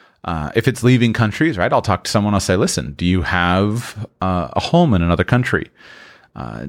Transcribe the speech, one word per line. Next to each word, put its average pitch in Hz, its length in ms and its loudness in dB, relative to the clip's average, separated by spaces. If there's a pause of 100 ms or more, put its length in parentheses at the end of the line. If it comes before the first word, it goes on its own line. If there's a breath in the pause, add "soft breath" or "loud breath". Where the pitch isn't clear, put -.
(240 soft breath)
uh, 78 300 -6
if 110 140 2
it's 127 160 -4
leaving 120 280 4
countries," 113 460 0
right? 92 140 0
I'll - 100 2
talk 92 220 0
to - 60 -8
someone, 104 240 2
I'll 98 40 2
say, 92 160 0
"Listen, 85 380 -2
do 76 120 -6
you 90 180 2
have, 98 840 -2 (140)
uh, 90 320 -2
a 95 80 -2
home 165 340 2
in 85 80 2
another 85 220 2
country? - 480 -2 (640 loud breath)
Uh, 57 340 -12